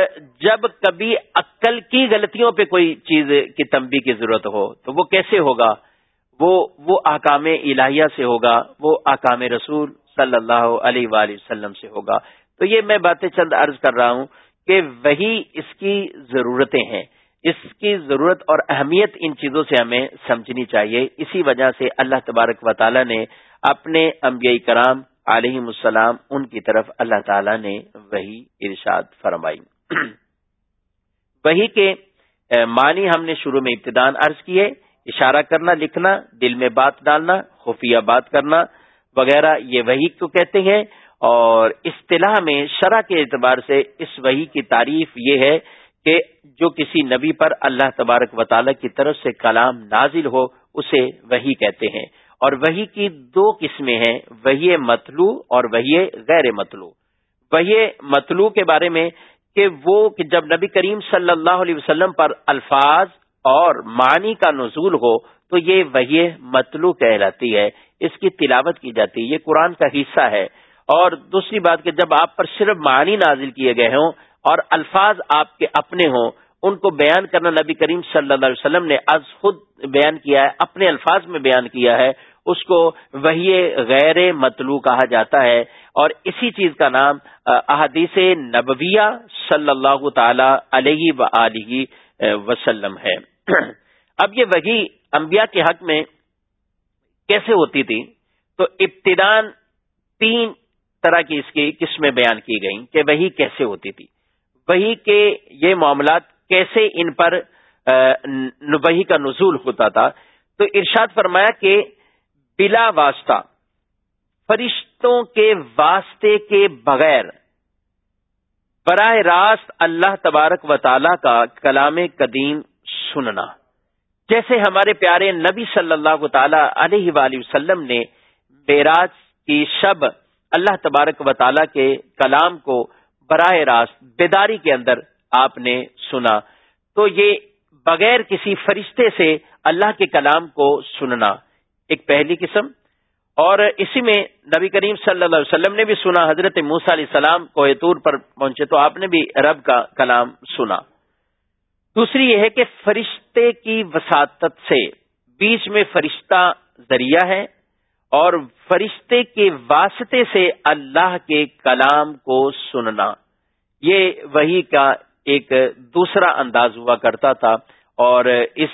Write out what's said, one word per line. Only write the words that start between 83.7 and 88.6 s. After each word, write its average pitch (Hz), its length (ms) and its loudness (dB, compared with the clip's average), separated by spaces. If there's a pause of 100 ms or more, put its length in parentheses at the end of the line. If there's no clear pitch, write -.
غیر 151 580 2
مطلوع 135 460 -2
کہا 127 300 2
جاتا 120 340 2
ہے، 120 180 2 (320)
اور 151 160 2 (140)
اسی 220 280 -6
چیز 180 260 -2
کا 143 120 2
نام، 139 280 2 (280)
آ، 123 100 2 (120)
احادیث 151 500 0 (200)
نبویہ 131 640 -2 (500)